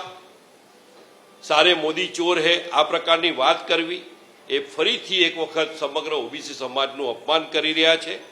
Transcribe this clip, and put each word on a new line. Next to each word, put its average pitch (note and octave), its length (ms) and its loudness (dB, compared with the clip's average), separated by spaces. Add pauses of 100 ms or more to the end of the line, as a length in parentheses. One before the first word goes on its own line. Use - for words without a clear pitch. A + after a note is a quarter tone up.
(1400)
"સારે D#3+ 300 6
મોદી D#3+ 340 -2
ચોર E3+ 320 0
હે", E3+ 300 2
આ D3 140 4
પ્રકારની E3 480 2
વાત C#3+ 360 2
કરવી, E3+ 340 -2 (480)
એ C#3 100 0
ફરીથી F3+ 640 -2
એક E3 140 0
વખત D#3 300 -2 (120)
સમગ્ર D3+ 340 -4
ઓબીસી C#3 400 -6
સમાજનું C3 560 -4
અપમાન D#3 340 0
કરી D3+ 300 -2
રહ્યા D#3+ 220 4
છે. D#3+ 200 -6 (160)